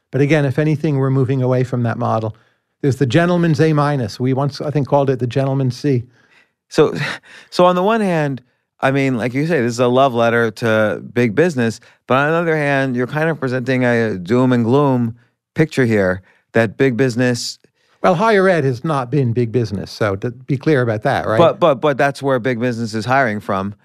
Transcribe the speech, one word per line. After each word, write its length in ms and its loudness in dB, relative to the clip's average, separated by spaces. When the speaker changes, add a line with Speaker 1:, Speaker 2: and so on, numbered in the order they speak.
Speaker 1:
But 100 0
again, 240 2
if 120 -2
anything, 400 0
we're 120 0
moving 320 0
away 220 2
from 200 -4
that 140 -2
model. 380 -2
There's 160 0
the 80 0
gentleman's 540 2
A 140 4
minus. 460 -2
We 140 0
once, 280 -4
I 100 -6
think, 160 -2
called 220 2
it 100 0
the 80 -4
gentleman's 500 -2
C. 260 -2
Speaker 2:
So, 240 0
so 160 2
on 100 4
the 80 -2
one 180 0
hand, 400 -2
I 120 0
mean, 260 0
like 160 -4
you 120 -2
say, 160 0
this 120 -2
is 60 -4
a 80 2
love 260 2
letter 380 0
to 500 -2
big 220 0
business. 440 0
But 80 2
on 160 2
the 60 0
other 200 0
hand, 380 -2
you're 120 -2
kind 220 -2
of 100 -4
presenting 460 -2
a 320 0
doom 340 2
and 140 2
gloom 500 2
picture 320 0
here 360 0
that 240 0
big 200 2
business 640 -2
Speaker 1:
Well, 140 4
higher 340 2
ed 140 2
has 200 -2
not 280 -4
been 200 2
big 200 -2
business. 400 -4
So 260 -2
to 140 -6
be 260 -6
clear 240 2
about 220 -2
that, 240 -2
right? 100 0
Speaker 2:
But, 220 4
but, 160 4
but 220 0
that's 240 0
where 180 0
big 200 -2
business 340 -4
is 120 -4
hiring 340 0
from. 460 -4